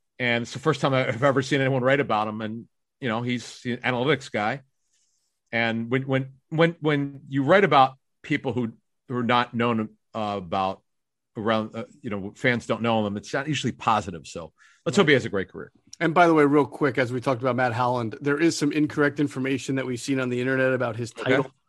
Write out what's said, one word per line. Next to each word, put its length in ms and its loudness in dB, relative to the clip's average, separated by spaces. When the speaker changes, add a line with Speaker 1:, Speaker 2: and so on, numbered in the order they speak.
Speaker 1:
And 240 0
it's 100 -10
the 60 -12
first 240 -2
time 100 2
I've 320 0
ever 160 4
seen 220 0
anyone 200 0
write 180 4
about 280 0
him. 140 -8
And, 240 -10
you 80 -4
know, 140 -2
he's 420 -8
an 140 -4
analytics 520 -2
guy. 320 -4
And 400 -2
when, 120 0
when, 300 -2
when, 300 2
when 480 -2
you 140 -2
write 220 6
about 300 6
people 300 -4
who, 200 -2
who 80 -6
are 60 -2
not 320 2
known, 340 0
uh, 220 -4
about 460 -4
around, 380 -2
uh, 100 -8
you 80 -12
know, 240 -8
fans 320 0
don't 160 -4
know 220 0
them, 120 -4
it's 160 -10
not 160 -4
usually 240 -4
positive. 540 -2
So 260 -14
let's 120 -4
hope 120 6
he 60 8
has 100 4
a 40 -8
great 220 -4
career. 200 -16
Speaker 2:
And 140 0
by 120 8
the 80 6
way, 100 8
real 220 4
quick, 320 -2
as 140 0
we 80 -4
talked 200 0
about 160 0
Matt 160 2
Holland, 480 -2
there 200 -2
is 180 2
some 140 0
incorrect 480 0
information 560 -4
that 100 -4
we've 140 -6
seen 200 -2
on 100 -2
the 100 -2
internet 320 2
about 240 -2
his 160 -8
Speaker 1:
Okay. 240 0
Speaker 2:
title. 160 -2